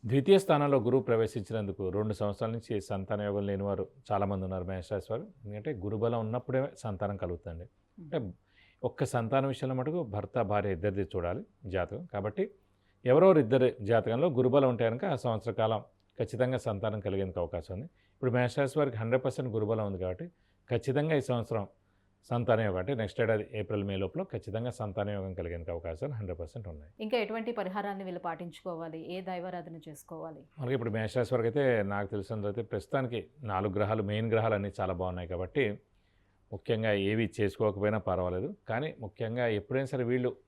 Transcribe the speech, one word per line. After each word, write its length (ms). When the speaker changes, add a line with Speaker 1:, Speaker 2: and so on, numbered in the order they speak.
Speaker 1:
ద్వితీయ 340
స్థానంలో 380
గురువు 240
ప్రవేశించినందుకు 880
రెండు 240
సంవత్సరాల 380
నుంచి 300
సంతాన 400
యోగం 240
లేని 180
వారు 260
చాలామంది 320
ఉన్నారు 200
మేషరాశి 480
వారు. 160
ఎందుకంటే 280
గురుబలం 460
ఉన్నప్పుడే 580
సంతానం 400
కలుగుతుందండి. 460
Speaker 2:
మ్మ్. 520
Speaker 1:
అంటే 220
ఒక్క 200
సంతానం 440
విషయంలో 280
మటుకు 280
భర్త, 380
భార్య 300
ఇద్దరిది 300
చూడాలి 420
జాతకం. 400
కాబట్టి 460
ఎవరెవరు 340
ఇద్దరి 420
జాతకంలో 460
గురుబలం 420
ఉంటే 200
కనుక 160
ఆ 100
సంవత్సర 360
కాలం 320
ఖచ్చితంగా 380
సంతానం 420
కలిగేందుకు 400
అవకాశం 340
ఉంది. 120
ఇప్పుడు 460
మేషరాశి 480
వారికి 180
హండ్రెడ్ 260
పర్సెంట్ 260
గురుబలం 380
ఉంది 120
కాబట్టి 300
ఖచ్చితంగా 440
ఈ 60
సంవత్సరం 460
సంతాన 360
యోగం, 180
అంటే 180
నెక్స్ట్ 260
ఏడాది 320
ఏప్రిల్, 300
మే 140
లోపల 260
ఖచ్చితంగా 480
సంతాన 380
యోగం 240
కలిగేందుకు 380
అవకాశాలు 400
హండ్రెడ్ 280
పర్సెంట్ 280
ఉన్నాయి. 320
Speaker 2:
ఇంకా 180
ఎటువంటి 340
పరిహారాన్ని 520
వీళ్ళు 160
పాటించుకోవాలి, 960
ఏ 80
దైవారాధన 580
చేసుకోవాలి? 540
Speaker 1:
మనకి 140
ఇప్పుడు 160
మేషరాశి 440
వారికి 260
అయితే 240
నాకు 240
తెలిసినంత 380
అయితే 160
ప్రస్తుతానికి 640
నాలుగు 300
గ్రహాలు, 300
మెయిన్ 280
గ్రహాలు 220
అన్నీ 260
చాలా 140
బాగున్నాయి 340
కాబట్టి 520
ముఖ్యంగా 420
ఏవి 380
చేసుకోకపోయినా 560
పర్వాలేదు. 580
కానీ 300
ముఖ్యంగా 480
ఎప్పుడైనా 380
సరే 180
వీళ్ళు 340